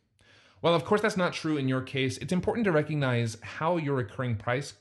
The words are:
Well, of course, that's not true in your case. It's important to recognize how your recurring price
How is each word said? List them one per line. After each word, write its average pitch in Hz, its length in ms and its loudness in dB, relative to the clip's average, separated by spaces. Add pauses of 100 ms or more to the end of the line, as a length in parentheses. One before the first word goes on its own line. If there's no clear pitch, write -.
(600)
Well, 170 140 4
of 165 100 2
course, 208 160 2
that's 214 160 0
not 175 160 2
true 156 240 -2
in 135 120 0
your 131 120 2
case. 131 380 -2
It's 180 160 -4
important 208 320 0
to 185 60 4
recognize 131 680 2
how 170 380 -2
your 143 160 0
recurring 123 420 -2
price 127 440 -4